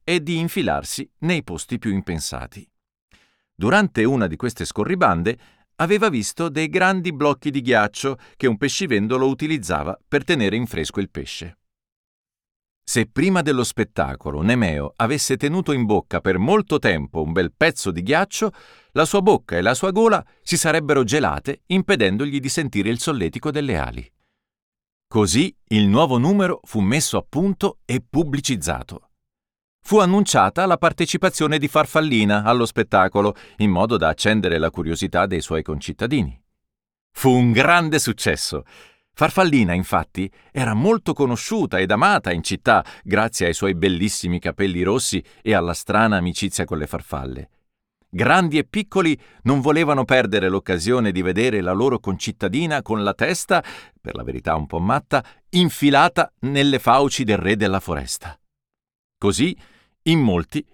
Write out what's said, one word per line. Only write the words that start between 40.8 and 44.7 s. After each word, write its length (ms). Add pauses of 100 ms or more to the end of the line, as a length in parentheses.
conosciuta 680
ed 120
amata 420
in 100
città 420 (180)
grazie 440
ai 60
suoi 220
bellissimi 640
capelli 440